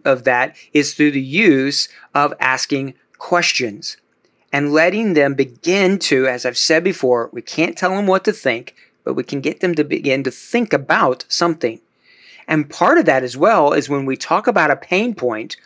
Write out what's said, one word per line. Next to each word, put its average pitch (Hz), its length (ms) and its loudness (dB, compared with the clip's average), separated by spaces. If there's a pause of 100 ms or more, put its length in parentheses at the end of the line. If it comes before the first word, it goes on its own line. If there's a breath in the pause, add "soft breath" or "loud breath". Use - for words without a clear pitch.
of 127 180 2
that 127 320 0 (180 loud breath)
is 143 200 2
through 147 180 2
the 139 100 -2
use 139 680 2 (240 loud breath)
of 143 260 2
asking 131 540 -2 (240)
questions - 800 -4 (560)
and 143 180 0
letting 185 420 2
them 139 200 4
begin 180 680 0
to, 131 280 0
as 123 180 -4
I've 123 120 -4
said 160 260 2
before, 123 500 0
we 120 80 -10
can't - 360 -4
tell 180 120 -2
them 196 180 -2
what 190 180 2
to 214 60 2
think, 123 440 -4 (280 soft breath)
but 135 120 -4
we 127 80 -4
can 139 180 -6
get 143 180 -4
them 180 160 0
to 151 80 0
begin 139 400 -2
to 127 80 -2
think - 400 -4
about 143 560 0
something. 156 540 -2 (640 soft breath)
And 151 220 -2
part 277 300 4
of 208 60 2
that 135 180 2
as 123 120 -8
well 160 380 4
is 147 160 -2
when 139 160 -2
we 131 100 -2
talk 190 320 -2
about 170 240 2
a 139 40 2
pain 214 400 -2
point 113 500 -6